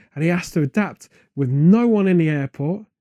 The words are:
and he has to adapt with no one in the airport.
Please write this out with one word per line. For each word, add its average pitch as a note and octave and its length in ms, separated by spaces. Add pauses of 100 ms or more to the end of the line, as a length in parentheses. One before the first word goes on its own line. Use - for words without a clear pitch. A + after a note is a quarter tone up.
(160)
and D3 80
he E3+ 60
has F3 220
to E3 100
adapt D3 480 (260)
with C#3 140
no F3+ 400
one G3+ 180
in F#3 100
the D#3+ 120
airport. D3+ 560 (160)